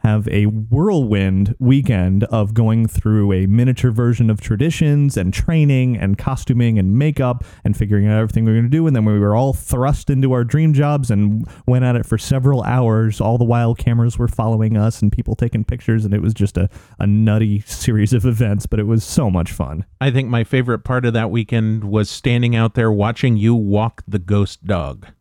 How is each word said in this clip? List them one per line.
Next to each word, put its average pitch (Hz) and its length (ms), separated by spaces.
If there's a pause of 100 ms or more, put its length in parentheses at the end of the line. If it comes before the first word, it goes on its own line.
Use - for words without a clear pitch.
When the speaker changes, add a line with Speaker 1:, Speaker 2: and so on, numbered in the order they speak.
Speaker 1:
have 107 260
a 104 160
whirlwind 107 1120
weekend 113 680
of 107 280
going 113 340
through 104 460
a 95 120
miniature 123 460
version 117 380
of 107 100
traditions 147 800
and 92 160
training 139 640
and 98 200
costuming 120 640
and 95 180
makeup 135 460 (220)
and 107 100
figuring 104 320
out 107 100
everything 113 280
we 110 60
were 110 60
gonna 117 120
do. 160 180
And 139 80
then 110 80
we 104 160
were 104 160
all 135 160
thrust 135 580
into 135 220
our 120 140
dream 156 280
jobs 143 380
and 104 340 (200)
went 123 180
at 123 140
it 113 80
for 110 120
several 131 460
hours, 113 560
all 113 180
the 120 60
while 117 320
cameras 117 420
were 120 120
following 110 480
us 110 240
and 104 100
people - 240
taking 113 300
pictures. 113 400
And 98 80
it 104 80
was 110 120
just 98 240
a, 92 120 (300)
a 104 80
nutty 107 540
series - 520
of 104 120
events, 107 400
but - 140
it 104 80
was 113 160
so - 260
much 87 220
fun. 78 320 (160)
Speaker 2:
I 131 120
think 127 180
my 117 160
favorite 123 400
part 123 200
of 113 80
that 110 180
weekend 110 520
was 104 260
standing 120 460
out 113 200
there 113 160
watching 113 440
you 110 200
walk 104 520
the 101 120
ghost 98 440
dog. 85 440 (140)